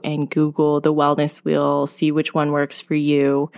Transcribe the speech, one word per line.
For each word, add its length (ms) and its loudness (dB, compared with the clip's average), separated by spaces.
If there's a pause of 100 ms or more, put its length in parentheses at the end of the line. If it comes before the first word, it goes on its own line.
and 240 -4
Google 500 2
the 140 2
wellness 460 0
wheel, 480 0
see 260 -2
which 200 -2
one 200 0
works 260 -2
for 160 -4
you, 640 2